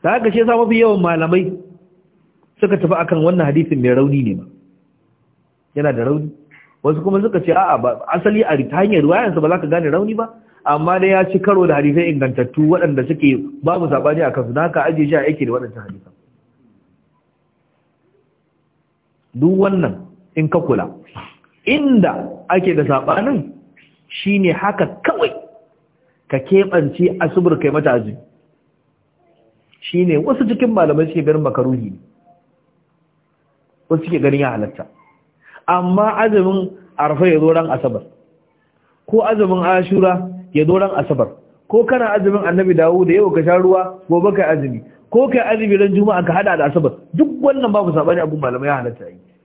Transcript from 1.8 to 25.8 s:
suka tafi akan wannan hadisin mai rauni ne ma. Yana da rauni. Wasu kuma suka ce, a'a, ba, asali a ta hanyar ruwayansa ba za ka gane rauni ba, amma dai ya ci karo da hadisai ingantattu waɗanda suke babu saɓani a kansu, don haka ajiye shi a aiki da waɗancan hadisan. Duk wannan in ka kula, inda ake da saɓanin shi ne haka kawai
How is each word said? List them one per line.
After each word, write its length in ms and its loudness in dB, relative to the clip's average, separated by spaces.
suka 180 0
tafi 160 0
akan 280 -2
wannan 240 2
hadisin 360 0
mai 120 2
rauni 300 2
ne 120 -2
ma. 100 -12
Yana 180 0
da 120 -2
rauni. 260 -2
Wasu 200 0
kuma 180 0
suka 200 0
ce, 120 -2
a'a, 240 2
ba, 320 -2
asali 320 0
a 160 0
ta 240 -4
hanyar 240 2
ruwayansa 340 2
ba 100 0
za 120 0
ka 60 -8
gane 260 0
rauni 240 -2
ba, 160 -8
amma 340 0
dai 100 2
ya 200 4
ci 100 -2
karo 280 2
da 100 2
hadisai 320 2
ingantattu 600 -2
waɗanda 360 0
suke 320 0
babu 240 -2
saɓani 400 0
a 60 -2
kansu, 220 -6
don 100 -2
haka 260 -2
ajiye 180 0
shi 80 0
a 60 4
aiki 240 -2
da 60 -4
waɗancan 340 -6
hadisan. 280 -20
Duk 240 2
wannan 480 0
in 140 -2
ka 100 2
kula, 300 -2
inda 840 0
ake 240 2
da 160 0
saɓanin 640 -2
shi 320 -4
ne 120 2
haka 360 -2
kawai 240 0